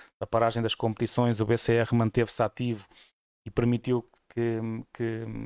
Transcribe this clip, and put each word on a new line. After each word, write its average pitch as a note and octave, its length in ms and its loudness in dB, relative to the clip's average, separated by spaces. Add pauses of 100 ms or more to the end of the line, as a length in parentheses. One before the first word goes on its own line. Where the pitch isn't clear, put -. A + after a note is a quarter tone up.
(200)
da A2 60 -6
paragem A2+ 360 2
das A2 120 -2
competições, A#2 640 0
o A2 60 2
B A#2 100 2
C A2+ 180 2
R A#2 200 2
manteve-se A#2 480 2
ativo A2+ 440 -4 (600)
e - 40 -10
permitiu A#2+ 520 2 (260)
que, A#2 300 -2 (340)
que A2+ 320 -6 (220)